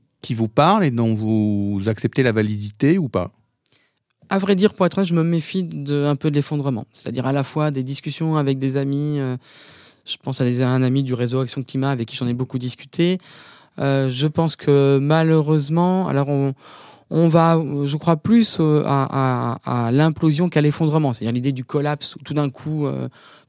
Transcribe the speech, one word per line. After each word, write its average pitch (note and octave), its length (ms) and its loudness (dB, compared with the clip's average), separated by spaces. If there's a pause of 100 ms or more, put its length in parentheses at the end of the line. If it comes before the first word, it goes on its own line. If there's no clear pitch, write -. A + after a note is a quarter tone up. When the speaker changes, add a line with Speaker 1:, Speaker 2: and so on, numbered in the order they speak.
(220)
Speaker 1:
qui C3 140 -6
vous A2 120 -2
parle F3 380 4
et C#3 60 2
dont A#2 220 0
vous G#2 720 0
acceptez A2+ 360 -2
la B2 80 4
validité G#2+ 680 0
ou D#3 120 -2
pas ? F#2 240 -4 (960)
Speaker 2:
À G3 80 0
vrai G3 180 2
dire, G3 180 2
pour F#3 120 2
être E3+ 120 0
honnête, G3 120 0
je F3 40 0
me E3 100 2
méfie E3+ 400 -2
de, D3 420 -4
un C#3+ 100 0
peu D#3 160 -2
de C#3+ 40 -4
l'effondrement. C#3 580 -2
C'est-à-dire B2 320 -8
à C3+ 80 0
la C#3+ 100 0
fois D3+ 280 -2
des C3+ 120 -4
discussions D3+ 540 -4
avec C#3 200 0
des C3+ 200 -2
amis, C#3+ 420 -2
euh, B2+ 160 -4 (680)
je - 100 -10
pense - 240 -8
à C3+ 60 2
des, B2 160 0
à B2+ 80 2
un B2+ 120 2
ami C3 220 2
du B2+ 100 -2
réseau B2 280 -2
Action C3 200 -6
Climat C3+ 300 -4
avec A#2 160 -4
qui - 80 -12
j'en B2 120 -4
ai A#2+ 60 0
beaucoup B2 240 -4
discuté. E3+ 600 -2 (600)
Euh, C3+ 300 0
je B2+ 180 -2
pense D#3+ 280 0
que C#3 460 4
malheureusement, D#3+ 1040 2
alors C#3 220 0
on, C#3 240 0 (560)
on E3 180 2
va, E3 340 4 (220)
je C#3+ 140 -2
crois E3 180 2
plus, A3 460 2
euh, D3+ 240 4
à, C3 800 0
à, A#2+ 220 -2
à A#2 40 0
l'implosion D#3 560 2
qu'à E3 140 2
l'effondrement. D3+ 500 2
C'est-à-dire A2+ 220 -4
l'idée B2 180 -2
du B2+ 140 -8
collapse D3 500 -4
où - 40 -18
tout D3 140 -10
d'un D3 160 0
coup, D3+ 360 -4
euh, C3 240 -4 (400)